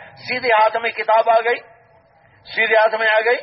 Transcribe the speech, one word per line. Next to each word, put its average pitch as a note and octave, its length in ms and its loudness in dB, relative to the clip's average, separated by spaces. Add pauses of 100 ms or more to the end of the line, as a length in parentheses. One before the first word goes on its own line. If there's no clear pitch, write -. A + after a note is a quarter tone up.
(160)
سیدھے B3+ 360 -6
ہاتھ A3 240 2
میں A3+ 140 -6
کتاب A3 400 0
آ A3+ 100 4
گئی، A#3 160 -2 (960)
سیدھے A3 220 0
ہاتھ A3 180 2
میں A3 120 -2 (100)
آ A3 40 2
گئی۔ A#3 220 0